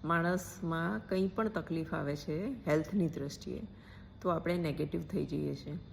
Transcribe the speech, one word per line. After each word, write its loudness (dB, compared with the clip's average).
માણસમાં 2
કંઈ 4
પણ 2
તકલીફ -2
આવે 0
છે -2
હેલ્થની 4
દૃષ્ટિએ, -4
તો 2
આપણે 2
નેગેટિવ 0
થઈ 0
જઈએ 0
છીએ. -6